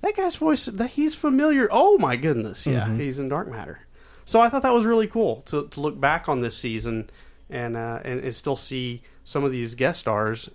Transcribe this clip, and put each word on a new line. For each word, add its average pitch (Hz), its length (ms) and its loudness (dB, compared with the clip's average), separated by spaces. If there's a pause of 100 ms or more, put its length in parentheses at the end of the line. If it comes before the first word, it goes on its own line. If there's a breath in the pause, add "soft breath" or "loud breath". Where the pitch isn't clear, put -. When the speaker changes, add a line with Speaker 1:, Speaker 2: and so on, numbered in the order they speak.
Speaker 1:
that 415 140 -2
guy's 370 200 0
voice, 311 300 0
that 233 260 -4
he's 302 240 0
familiar. 277 560 2
Oh, 370 280 6
my 131 180 2
goodness. 120 500 -2
Yeah, 123 180 2
Speaker 2:
Mm-hmm. 110 120 0
Speaker 1:
he's 135 220 -4
in 135 100 -4
Dark 151 200 -4
Matter. 107 300 -12 (460 soft breath)
So 226 160 4
I 233 80 6
thought 262 140 0
that 254 100 4
was 233 120 4
really 226 220 2
cool 170 360 -2
to, 147 260 -4
to - 100 -12
look 143 200 -4
back 147 280 2
on 135 140 2
this 117 160 -2
season 113 520 -4 (400 soft breath)
and, 117 280 -6
uh, 117 260 -6
and, 127 180 -6
and 127 140 -6
still 139 200 -2
see 123 480 -6 (200 soft breath)
some 139 200 -2
of 139 80 2
these 120 240 -4
guest 131 240 0
stars, 110 560 -2